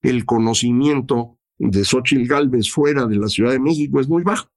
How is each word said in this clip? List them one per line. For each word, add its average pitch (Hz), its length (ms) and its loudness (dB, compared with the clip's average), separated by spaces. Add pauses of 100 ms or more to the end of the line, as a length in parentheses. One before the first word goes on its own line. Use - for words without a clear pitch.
el 123 220 0
conocimiento 120 1120 0 (200)
de 101 260 0
Xochitl 127 440 0
Gálvez 131 420 0
fuera 143 360 0
de 107 100 0
la 104 120 -2
Ciudad 107 220 0
de 131 100 0
México 147 380 0
es 135 100 0
muy 165 140 0
bajo. 202 240 -2 (100)